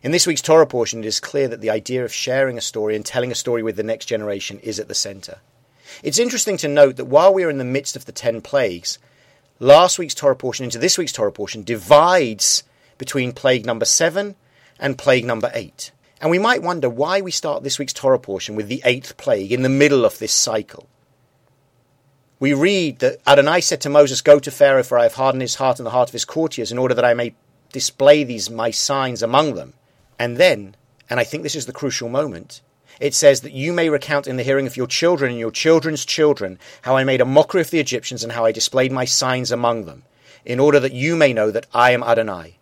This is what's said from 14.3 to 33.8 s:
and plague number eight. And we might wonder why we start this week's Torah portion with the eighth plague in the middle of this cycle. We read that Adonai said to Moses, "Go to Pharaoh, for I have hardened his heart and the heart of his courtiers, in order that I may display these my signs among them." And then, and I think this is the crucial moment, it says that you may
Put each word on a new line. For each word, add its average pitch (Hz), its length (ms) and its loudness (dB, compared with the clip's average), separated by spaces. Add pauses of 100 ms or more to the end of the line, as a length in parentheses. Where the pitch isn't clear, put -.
and 139 180 -4
plague 127 280 2
number 117 280 -4
eight. - 380 -12 (300)
And 156 100 0
we 180 80 0
might 233 240 0
wonder 165 260 -2
why 151 300 -2
we 185 120 -6
start 147 320 -6
this 135 140 -6
week's 135 140 -8
Torah 131 280 0
portion 101 360 -8
with 107 140 -6
the 127 160 -6
eighth 127 320 0
plague 101 340 -2
in 123 120 0
the 131 40 2
middle 139 380 4
of - 140 0
this 110 120 -6
cycle. - 560 -4 (1500)
We 139 140 0
read 165 460 0
that 127 280 0
Adonai 143 320 6
said - 220 -2
to 151 80 -4
Moses, 139 320 4
"Go 147 180 8
to 139 100 -6
Pharaoh, 135 340 4
for 123 140 0
I 120 60 4
have 117 120 2
hardened 131 260 0
his 123 140 -6
heart 131 220 0
and 123 80 -12
the 110 60 -8
heart 123 160 2
of - 60 -16
his 120 100 -8
courtiers, 156 480 -6
in 120 60 -6
order 127 160 0
that 120 100 2
I 120 100 4
may 120 220 -4 (380)
display 143 500 4
these 113 260 -8
my 113 220 -4
signs 131 500 -4
among 127 340 0
them." 71 180 -16 (480)
And 120 140 -4
then, 120 400 0 (340)
and 120 80 -4
I 120 60 0
think 151 200 -8
this 151 120 -8
is 139 100 -8
the 127 60 -14
crucial 123 380 -8
moment, 123 500 -8 (400)
it 139 140 -2
says 139 260 4
that 135 140 -16
you 135 180 -6
may 170 160 0